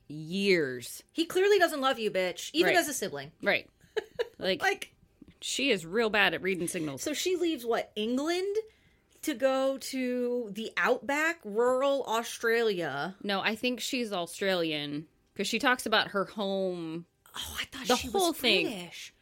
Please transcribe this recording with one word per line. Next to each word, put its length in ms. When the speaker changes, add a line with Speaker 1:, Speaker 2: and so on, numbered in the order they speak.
Speaker 1:
years. 960
Speaker 2:
He 140
clearly 320
doesn't 220
love 180
you, 140
bitch, 400
even 220
Speaker 1:
Right. 40
Speaker 2:
as 100
a 60
sibling. 380
Speaker 1:
Right. 260
Speaker 2:
<laughs> 420
Speaker 1:
Like, 240
Speaker 2:
Like, 320
Speaker 1:
she 320
is 120
real 240
bad 240
at 80
reading 280
signals. 340
Speaker 2:
so 100
she 240
leaves, 300
what, 300
England 600
to 120
go 440
to 720
the 240
outback, 680
rural 640
Australia? 1200
Speaker 1:
No, 160
I 160
think 240
she's 320
Australian, 960
'cause 140
she 100
talks 260
about 240
her 180
home. 800
Speaker 2:
Oh, 240
I 60
thought 200
Speaker 1:
The 100
Speaker 2:
she 120
Speaker 1:
whole 220
Speaker 2:
was 80
Speaker 1:
thing. 280
Speaker 2:
British. 560